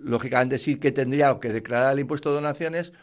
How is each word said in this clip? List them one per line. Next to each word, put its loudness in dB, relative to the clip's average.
lógicamente 0
sí -2
que 2
tendría 2
que -4
declarar 0
el 0
impuesto -4
de 0
donaciones -4